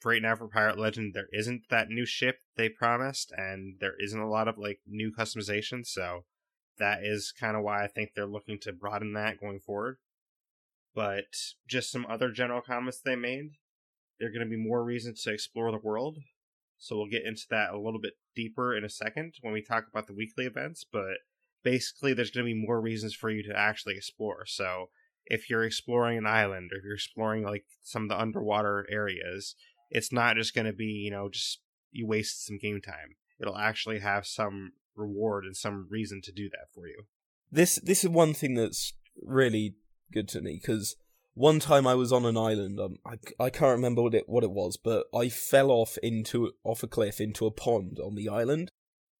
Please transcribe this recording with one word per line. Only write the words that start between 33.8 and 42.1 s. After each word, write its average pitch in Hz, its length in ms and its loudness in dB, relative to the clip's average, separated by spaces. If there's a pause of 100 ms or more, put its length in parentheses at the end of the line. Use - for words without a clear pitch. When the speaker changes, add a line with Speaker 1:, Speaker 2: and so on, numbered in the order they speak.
Speaker 1:
have 101 260 0
some 98 460 -4 (240)
reward 104 480 -2
and 95 120 -10
some 101 320 -4
reason 98 340 -6
to 98 100 -16
do 101 180 -8
that - 240 -14
for 87 140 -16
you. 104 160 -16 (460)
Speaker 2:
This, 170 260 6
this - 280 2
is 180 60 4
one 165 240 6
thing 131 200 0
that's - 400 0 (220)
really 110 600 2 (360)
good 107 160 -2
to - 120 -6
me, 80 180 -6
'cause 107 380 -2 (380)
one 151 260 8
time 139 260 8
I 127 80 8
was 127 180 4